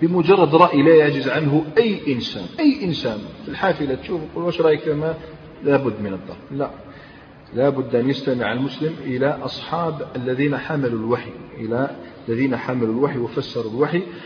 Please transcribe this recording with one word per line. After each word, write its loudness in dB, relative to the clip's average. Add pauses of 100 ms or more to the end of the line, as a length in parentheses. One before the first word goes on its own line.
بمجرد 6
رأي 6
لا 10
يعجز 6
عنه 2 (120)
أي 2
إنسان. -6 (160)
أي 2
إنسان -4 (280)
في -10
الحافلة -2
تشوف -6 (100)
يقول: -6
"وش -2
رأيك؟" 4
ما -2 (500)
لابد 2
من -4
الضرب. -12 (140)
لا، -4 (840)
لابد 0
أن 2
يستمع -2
المسلم -4 (100)
إلى 0
أصحاب -6
الذين 0
حملوا -2
الوحي، -2 (260)
إلى -2 (400)
الذين 0
حملوا -2
الوحي 0
وفسروا -4
الوحي. 0 (240)